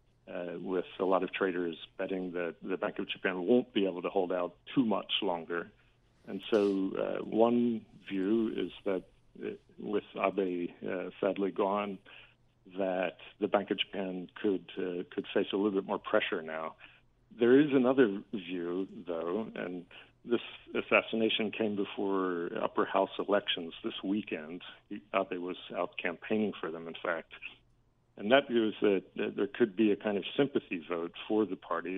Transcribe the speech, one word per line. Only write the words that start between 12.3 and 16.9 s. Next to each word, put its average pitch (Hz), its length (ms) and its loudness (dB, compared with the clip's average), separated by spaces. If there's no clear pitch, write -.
that 92 400 0
the 101 80 2
Bank 101 240 2
of 95 80 0
Japan 92 500 -4
could, 92 380 0
uh, 90 320 -4
could - 240 -4
face 98 200 2
a - 20 -2
little 101 160 2
bit 95 160 0
more 101 100 -2
pressure 104 460 0
now. 80 320 -6